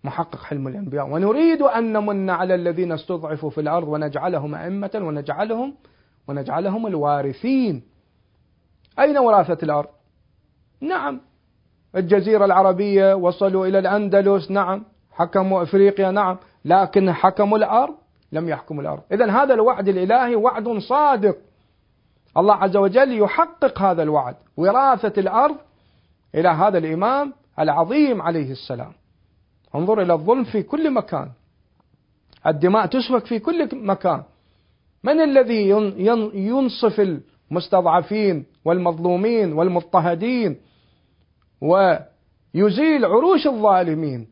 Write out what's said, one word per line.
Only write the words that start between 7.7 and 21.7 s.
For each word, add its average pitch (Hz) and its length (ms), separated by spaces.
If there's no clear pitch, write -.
أين 285 200
وراثة 202 440
الأرض؟ 147 260
نعم، 285 400
الجزيرة 196 480
العربية، 196 680
وصلوا 190 520
إلى 196 120
الأندلس، 196 720
نعم، 196 340
حكموا 190 500
إفريقيا، 196 480
نعم، 185 280
لكن 185 480
حكموا 202 460
الأرض؟ 262 360
لم 160 160
يحكموا 147 340
الأرض. 147 200
إذن 214 180
هذا 262 240
الوعد 220 340
الإلهي 226 480
وعد 226 320
صادق. 233 680